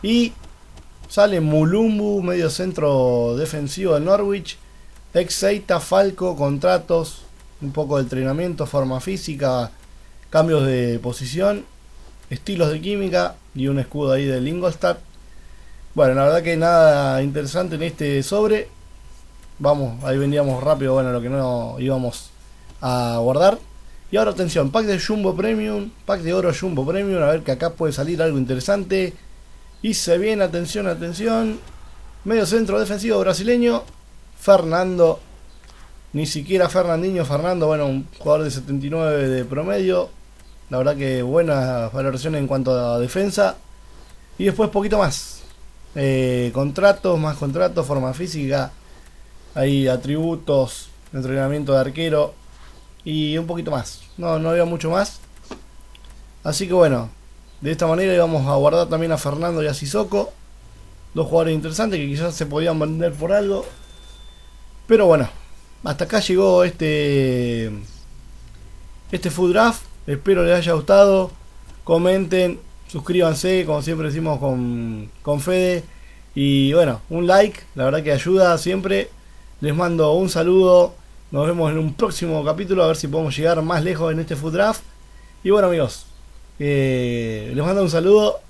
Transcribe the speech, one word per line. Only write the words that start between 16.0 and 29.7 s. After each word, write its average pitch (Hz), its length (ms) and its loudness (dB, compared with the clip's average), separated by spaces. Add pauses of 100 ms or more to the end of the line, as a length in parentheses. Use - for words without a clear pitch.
la 135 120 2
verdad 160 180 4
que 170 140 0
nada 151 680 6
interesante 151 520 -4
en 151 80 -4
este 143 380 -2
sobre. 214 480 0 (880)
Vamos, 139 460 0
ahí 135 160 0
vendíamos 139 440 0
rápido, 135 300 2
bueno, 131 180 0
lo 123 100 -2
que 123 80 -6
no 123 500 -4
íbamos 127 500 -4 (520)
a 123 380 -2
guardar. 151 380 4 (540)
Y 190 60 0
ahora 214 120 2
atención, 170 400 -2
pack 220 160 0
de 196 140 -2
Jumbo 196 360 -2
Premium, 214 540 -4 (160)
pack 196 160 -2
de 165 140 -2
oro 180 220 0
Jumbo 156 280 -4
Premium, 190 380 -2
a 147 80 4
ver 160 120 0
que 135 80 -4
acá 165 200 -2
puede 160 220 -2
salir 151 280 -4
algo 160 160 2
interesante. 180 760 -2 (680)